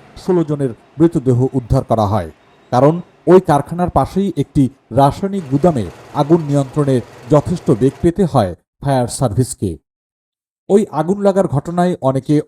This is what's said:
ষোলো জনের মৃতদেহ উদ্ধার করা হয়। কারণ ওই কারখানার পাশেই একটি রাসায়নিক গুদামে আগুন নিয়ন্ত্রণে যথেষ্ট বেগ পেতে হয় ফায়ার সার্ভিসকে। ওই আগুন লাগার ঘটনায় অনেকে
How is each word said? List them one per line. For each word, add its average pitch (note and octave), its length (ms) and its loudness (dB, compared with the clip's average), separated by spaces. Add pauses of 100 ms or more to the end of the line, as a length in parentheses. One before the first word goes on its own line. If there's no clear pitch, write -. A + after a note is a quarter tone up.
(180)
ষোলো F3+ 260 0
জনের C#3+ 260 -4 (300)
মৃতদেহ C3 540 2
উদ্ধার B2+ 300 -2
করা A2 240 0
হয়। F#2 240 -4 (400)
কারণ D3+ 300 2 (260)
ওই F3+ 140 8
কারখানার E3 480 -2
পাশেই F#3 480 -2
একটি C3+ 320 0 (220)
রাসায়নিক D3+ 600 0
গুদামে C#3+ 340 0 (280)
আগুন D3 280 2
নিয়ন্ত্রণে C#3 600 -2 (280)
যথেষ্ট D3+ 420 0
বেগ B2+ 200 2 (100)
পেতে F3 240 0
হয় G#2+ 300 0 (260)
ফায়ার B2+ 260 -2
সার্ভিসকে। A2 680 -4 (920)
ওই G3+ 220 2
আগুন E3+ 300 -2
লাগার F#3+ 260 2
ঘটনায় F3 540 -2
অনেকে C3+ 460 0